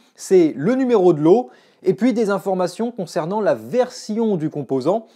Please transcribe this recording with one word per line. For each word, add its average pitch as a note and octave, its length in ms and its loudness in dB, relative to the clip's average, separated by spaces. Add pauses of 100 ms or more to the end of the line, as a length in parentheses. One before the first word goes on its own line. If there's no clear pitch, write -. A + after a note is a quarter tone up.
(140)
c'est F3+ 400 2
le E3+ 200 -2
numéro A#3 400 2
de C#3+ 60 -4
lot, F3+ 280 4 (340)
et F#3 120 0
puis B3 180 0
des G#3 180 -2
informations F#3 600 -4
concernant F#3 500 -6
la F3 140 0
version G#3+ 800 -2
du D3+ 140 -4
composant, D3 640 -2